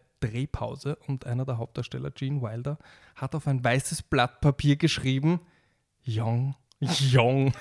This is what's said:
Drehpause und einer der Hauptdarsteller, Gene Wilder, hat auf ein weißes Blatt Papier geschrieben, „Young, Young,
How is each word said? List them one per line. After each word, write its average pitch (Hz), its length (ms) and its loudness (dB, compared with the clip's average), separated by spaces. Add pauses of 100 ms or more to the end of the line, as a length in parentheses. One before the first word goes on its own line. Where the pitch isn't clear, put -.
(200)
Drehpause 131 800 -6 (100)
und 135 180 -6
einer 123 200 -4
der 127 120 -4
Hauptdarsteller, 127 540 -8
Gene 139 320 -6
Wilder, 120 340 -6 (380)
hat - 180 -8
auf 151 140 -4
ein 135 160 0
weißes 127 400 0
Blatt 123 380 0
Papier 143 340 4
geschrieben, 147 680 0 (640)
„Young, 117 500 -2 (240)
Young, 135 800 4